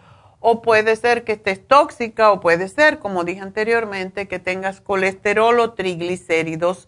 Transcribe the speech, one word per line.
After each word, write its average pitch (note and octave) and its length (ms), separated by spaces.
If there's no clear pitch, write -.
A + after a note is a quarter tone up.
O A3+ 200
puede A3 340
ser A#3+ 300
que A3 80
estés G3 340
tóxica, A#3 640
o G3 80
puede F3 300
ser, D4+ 300
como F#3 260
dije F#3 160
anteriormente, G3 880
que F#3 100
tengas F#3+ 400
colesterol G3+ 800
o A#3 140
triglicéridos F3 1160